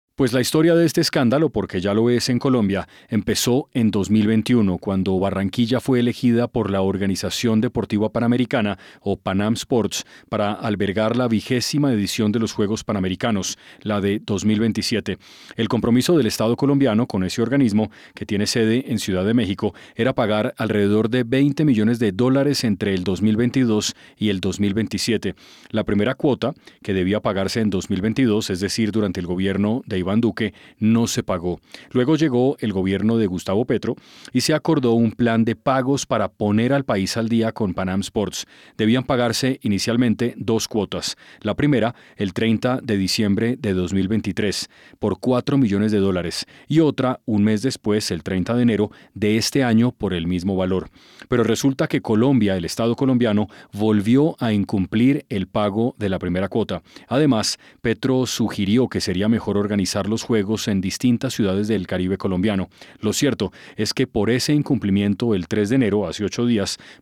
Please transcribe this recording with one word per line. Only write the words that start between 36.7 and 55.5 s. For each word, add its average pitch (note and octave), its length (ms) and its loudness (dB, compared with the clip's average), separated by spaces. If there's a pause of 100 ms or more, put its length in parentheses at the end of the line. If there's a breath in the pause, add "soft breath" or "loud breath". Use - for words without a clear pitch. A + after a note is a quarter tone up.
al C#3 140 -2
país G2+ 320 -2
al A2+ 100 -2
día A2+ 240 0
con F#2+ 220 -4
Panam F#2+ 260 -2
Sports. - 460 -6 (320 loud breath)
Debían A#2 260 2
pagarse B2+ 580 -2
inicialmente A#2 760 0
dos A2 280 0
cuotas. F#2+ 520 -6 (240 loud breath)
La G#2 140 -2
primera, B2+ 380 2 (220 loud breath)
el G2 160 -4
treinta A2+ 500 0
de G#2 140 -2
diciembre G#2 600 0
de G2+ 160 -2
dos F2+ 180 -2
mil F#2+ 160 0
veintitrés, G#2 640 -2 (280 loud breath)
por G2+ 220 -2
cuatro B2+ 380 0
millones G#2 340 2
de G#2+ 60 2
dólares, F2+ 480 -2 (220 loud breath)
y D3+ 120 2
otra B2+ 460 0
un G#2 180 2
mes G#2+ 160 2
después, A2 500 -2
el E2+ 120 -4
treinta F#2 340 -2
de B2 60 2
enero G#2+ 280 2 (220 loud breath)
de G#2 240 0
este C3+ 260 0
año, A#2+ 300 2
por F#2+ 220 -4
el E2+ 120 -4
mismo F2+ 300 -2
valor. F#2 320 -2 (400 loud breath)
Pero A#2+ 160 2
resulta C3+ 420 0
que C#3+ 140 -2
Colombia, A2 560 2
el F2 80 -4
Estado A#2 320 -2
colombiano, A#2 520 2 (260 loud breath)
volvió A2 640 2
a A2+ 160 0
incumplir G#2+ 760 0
el F#2+ 200 -4
pago G#2+ 500 -2